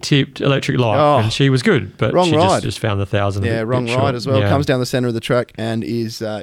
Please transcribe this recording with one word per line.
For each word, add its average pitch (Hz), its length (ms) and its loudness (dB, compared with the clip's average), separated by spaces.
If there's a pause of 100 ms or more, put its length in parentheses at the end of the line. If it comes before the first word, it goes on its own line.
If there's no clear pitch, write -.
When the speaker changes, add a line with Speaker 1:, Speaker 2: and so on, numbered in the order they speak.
Speaker 1:
tipped - 380 0
Electric 139 400 0
Light, 117 180 2
Speaker 2:
Oh, 147 200 4
Speaker 1:
and 110 140 2
she 139 160 2
was 131 140 2
good, 120 340 0
but 113 160 0
Speaker 2:
wrong 180 160 2
Speaker 1:
she 151 80 2
Speaker 2:
ride. 175 180 4
Speaker 1:
just, 101 100 0
just 104 160 -6
found 104 200 -2
the 98 60 -2
thousand 101 380 -2
a - 20 0
Speaker 2:
Yeah, 113 140 -2
Speaker 1:
bit, 110 80 -4
Speaker 2:
wrong 123 180 0
Speaker 1:
bit 117 80 -2
Speaker 2:
ride 131 80 0
Speaker 1:
short. 139 140 0
Speaker 2:
as 117 100 -8
well. 135 140 2
Speaker 1:
Yeah. 101 80 2
Speaker 2:
Comes 139 180 0
down 131 140 0
the 123 60 -2
centre 123 200 0
of 120 80 -2
the 113 60 -4
track 123 360 -2
and 113 280 -4
is, 113 380 -6
uh, 107 200 -6